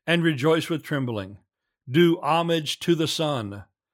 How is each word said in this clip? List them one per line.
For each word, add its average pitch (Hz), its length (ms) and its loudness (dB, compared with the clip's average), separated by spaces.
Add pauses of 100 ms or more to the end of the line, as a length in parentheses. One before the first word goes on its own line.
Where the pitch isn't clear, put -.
and 170 180 0
rejoice 160 460 2
with 160 140 -4
trembling. 110 540 -6 (520)
Do 165 320 4
homage 160 580 -2
to 170 140 0
the 160 140 0
Son. 117 560 -4 (300)